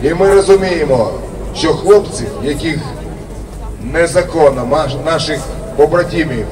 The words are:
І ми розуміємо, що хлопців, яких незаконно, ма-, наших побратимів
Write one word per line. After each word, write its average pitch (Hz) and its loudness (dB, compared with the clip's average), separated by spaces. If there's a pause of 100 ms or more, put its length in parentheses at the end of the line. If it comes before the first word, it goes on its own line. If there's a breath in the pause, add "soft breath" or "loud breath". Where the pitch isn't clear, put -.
І 151 2
ми 190 4
розуміємо, 170 4 (460)
що 156 0
хлопців, 185 0 (160)
яких 147 -4 (1040)
незаконно, 156 2
ма-, 143 0 (180)
наших 156 -2 (360)
побратимів 151 2